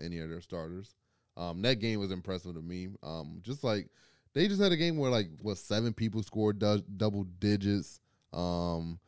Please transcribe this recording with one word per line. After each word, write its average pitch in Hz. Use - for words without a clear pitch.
any 85
of 80
their 85
starters. 87
Um, 87
that 127
game 110
was 98
impressive 90
to 82
me. 90
Um, 80
just, 135
like, 107
they 170
just 202
had 190
a 165
game 160
where, 131
like, 107
what, 101
seven 110
people 110
scored 107
du-, 104
double 101
digits. 101
Um, 85